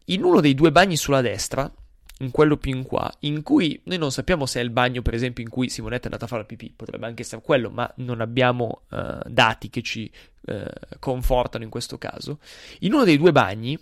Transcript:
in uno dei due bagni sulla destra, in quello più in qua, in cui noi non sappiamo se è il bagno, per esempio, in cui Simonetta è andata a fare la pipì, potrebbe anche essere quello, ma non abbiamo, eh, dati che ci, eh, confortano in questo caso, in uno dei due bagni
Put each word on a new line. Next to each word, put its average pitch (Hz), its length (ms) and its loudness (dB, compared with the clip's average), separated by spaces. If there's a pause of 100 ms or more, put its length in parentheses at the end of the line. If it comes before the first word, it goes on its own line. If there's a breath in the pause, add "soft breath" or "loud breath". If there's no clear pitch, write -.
in 185 180 -2
uno 349 160 6
dei 147 160 6
due 156 160 6
bagni 175 260 4
sulla 135 240 2
destra, 120 500 -4 (480)
in 131 100 -8
quello 151 280 4
più 135 180 -4
in 127 80 -6
qua, - 280 -6 (100)
in 147 200 -4
cui 208 440 2
noi 180 120 -6
non 147 140 -2
sappiamo 175 340 0
se - 140 -4
è 120 40 -2
il 123 60 -4
bagno, 123 320 0
per 117 140 -2
esempio, 123 280 -4
in 113 60 -12
cui 127 200 -2
Simonetta 113 340 -8
è - 20 -8
andata - 200 -8
a - 20 -6
fare 113 140 -6
la 104 60 -14
pipì, 117 280 -16
potrebbe 113 320 -12
anche 117 160 -10
essere 113 180 -14
quello, 123 300 0
ma 120 260 -6
non 120 240 -6
abbiamo, 120 720 0
eh, - 340 -6
dati 113 460 0
che 120 100 -6
ci, - 300 -8 (340 soft breath)
eh, - 260 -8 (280)
confortano 127 640 0
in 110 80 -12
questo 123 260 -8
caso, - 420 -10 (420 loud breath)
in 202 120 2
uno 277 120 6
dei 156 120 8
due 165 140 6
bagni 117 500 2